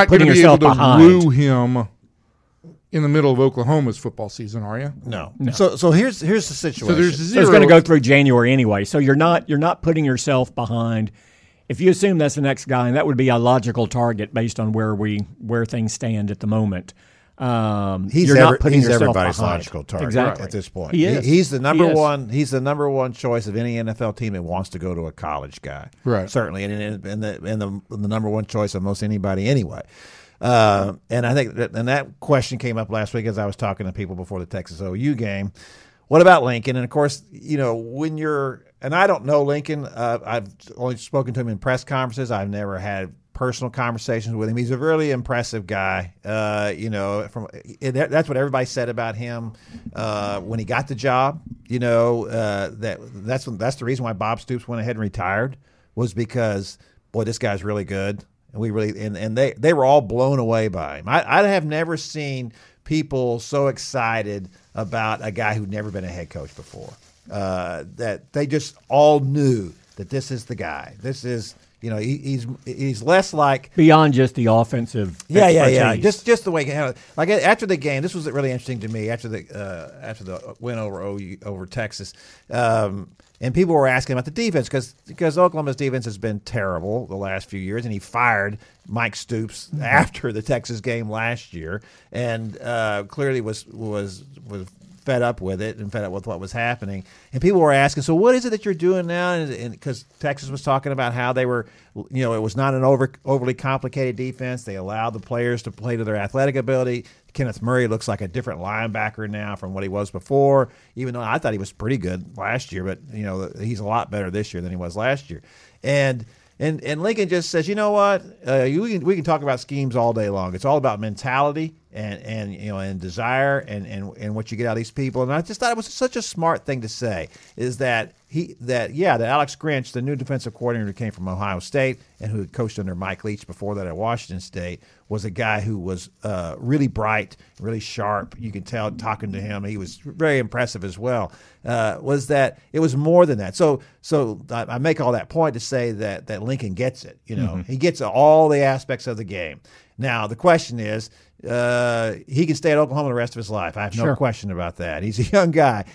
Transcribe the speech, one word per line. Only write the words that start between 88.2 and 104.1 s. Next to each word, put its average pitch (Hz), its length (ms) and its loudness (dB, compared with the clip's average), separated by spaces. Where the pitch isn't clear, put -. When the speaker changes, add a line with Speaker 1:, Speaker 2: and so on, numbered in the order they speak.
Speaker 3:
Mike 113 280 -4
Stoops - 580 -8
Speaker 2:
Mm-hmm. 147 100 -6
Speaker 3:
after 127 500 0
the 107 80 -4
Texas 117 400 -4
game 117 280 -4
last 113 440 -6
year, 87 280 -10
and, 113 500 -6
uh, 110 460 -4
clearly 135 320 -4
was, 110 280 -8
was, 101 560 -8
was 95 200 -12
fed 127 160 0
up 120 200 -2
with 92 200 -4
it 110 180 -6
and 101 120 -10
fed 104 140 -6
up 90 80 -8
with 95 120 -10
what 95 140 -8
was 95 140 -12
happening. 117 500 -6
And 127 80 -4
people 190 180 4
were 151 140 6
asking, 139 300 4
"So 165 120 2
what 233 200 6
is 247 100 0
it 233 60 -2
that 214 120 -4
you're 202 100 0
doing 180 320 2
now?" 175 280 -2
And, 156 180 -2
and 113 300 -10
'cause 131 240 -8
Texas 143 280 -6
was 139 120 -8
talking 135 320 0
about 123 200 -2
how 123 200 0
they 127 120 0
were, 120 200 -2
you 131 140 -2
know, 117 120 0
it 110 40 -2
was 110 160 -4
not 135 180 0
an 131 120 0
over-, 131 260 4
overly 127 280 0
complicated 131 640 -4